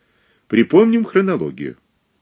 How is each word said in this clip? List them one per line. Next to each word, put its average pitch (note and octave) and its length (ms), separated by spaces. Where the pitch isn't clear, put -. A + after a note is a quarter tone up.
Припомним G#3+ 560
хронологию. D#2+ 720